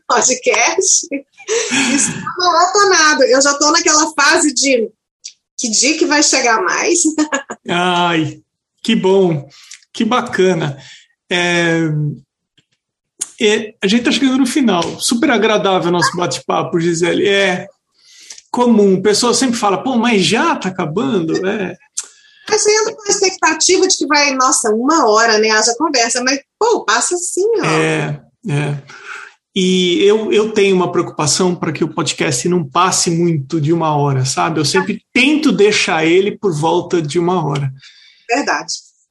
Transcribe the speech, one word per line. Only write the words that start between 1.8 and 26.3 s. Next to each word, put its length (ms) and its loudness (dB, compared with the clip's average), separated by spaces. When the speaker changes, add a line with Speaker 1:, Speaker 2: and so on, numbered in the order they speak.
Speaker 1:
estou 260 -2
maratonado, 880 2
eu 180 4
já 140 2
tô 160 0
naquela 420 0
fase 400 2
de 340 0
que 140 -6
dia 260 0
que 80 0
vai 160 2
chegar 400 2
mais? 380 -2
<laughs> 340 -10
Speaker 2:
Ai, 720 0
que 120 0
bom, 520 2
que 140 -4
bacana. 720 0
É, 640 0
é, 400 0
a 60 0
gente 160 2
tá 80 0
chegando 260 0
no 80 2
final, 540 0
super 320 0
agradável 580 2
o 40 0
nosso 220 0
bate-papo, 640 -2
Gisele, 480 0
é 400 0
comum, 400 4
o 80 0
pessoal 320 2
sempre 240 0
fala, 260 -2
"Pô, 140 -2
mas 260 2
já 320 0
tá 140 -6
acabando?" 760 -2
É. 300 -6
Speaker 1:
Mas 140 0
você 100 2
entra 220 0
com 80 -20
a 80 -4
expectativa 760 0
de 100 0
que 80 -4
vai, 300 0
nossa, 340 0
uma 400 2
hora, 300 4
né, 100 2
haja 260 0
conversa, 480 0
mas, 160 -2